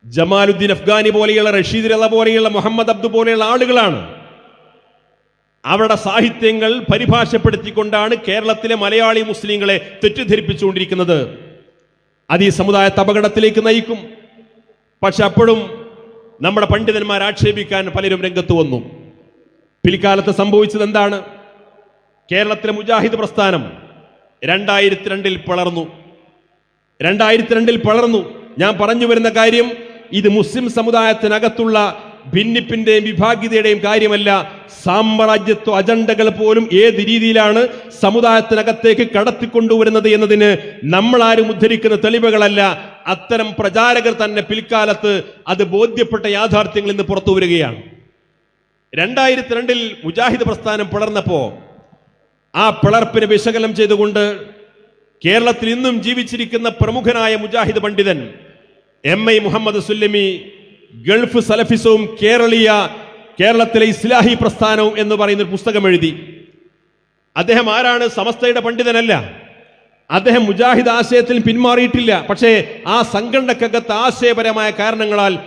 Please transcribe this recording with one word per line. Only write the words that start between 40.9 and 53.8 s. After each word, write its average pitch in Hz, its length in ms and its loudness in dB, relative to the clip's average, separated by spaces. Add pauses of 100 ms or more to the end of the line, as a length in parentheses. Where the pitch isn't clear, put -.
നമ്മളാരും 226 600 4
ഉദ്ധരിക്കുന്ന 220 520 0
തെളിവുകളല്ല. 214 540 2 (540)
അത്തരം 220 340 -4 (120)
പ്രചാരകർ 226 640 0
തന്നെ 208 260 -4
പിൽക്കാലത്ത് 214 640 -2 (400)
അത് 196 100 0 (120)
ബോധ്യപ്പെട്ട 226 500 0 (120)
യാഥാർത്ഥ്യങ്ങൾ 208 580 0
ഇന്ന് 196 160 -4
പുറത്തു 190 260 0
വരികയാണ്. 160 420 0 (1120)
രണ്ടായിരത്തി 254 680 0
രണ്ടിൽ 247 200 -2 (240)
മുജാഹിദ് 233 460 -2
പ്രസ്ഥാനം 214 420 -4
പിളർന്നപ്പോ 202 500 -2 (1120)
ആ 196 120 2 (160)
പിളർപ്പിനെ 220 440 2 (100)
വിശകലനം 220 440 -2